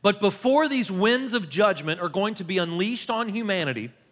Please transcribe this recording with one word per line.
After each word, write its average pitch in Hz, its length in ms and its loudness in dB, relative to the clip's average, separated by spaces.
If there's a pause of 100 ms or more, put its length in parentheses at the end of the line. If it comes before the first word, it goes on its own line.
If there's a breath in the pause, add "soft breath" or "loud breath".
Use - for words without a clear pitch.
But 202 180 4
before 254 480 4
these 254 240 0
winds 226 420 0
of 196 160 -2
judgment 165 520 0
are 175 80 -2
going 196 260 -2
to 196 80 -10
be 180 140 -2
unleashed 185 520 -2
on 226 200 -2
humanity, 175 640 -2 (200)